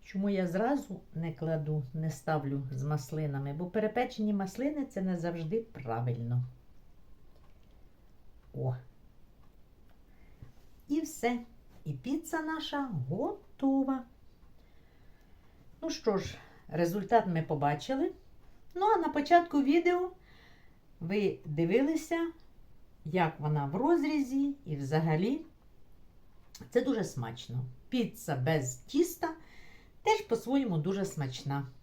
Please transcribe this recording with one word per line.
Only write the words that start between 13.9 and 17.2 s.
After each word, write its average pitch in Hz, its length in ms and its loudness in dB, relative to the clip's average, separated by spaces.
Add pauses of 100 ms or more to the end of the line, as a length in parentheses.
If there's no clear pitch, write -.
Ну 320 80 -2
що 202 280 2
ж, - 200 -4 (300)
результат 185 580 4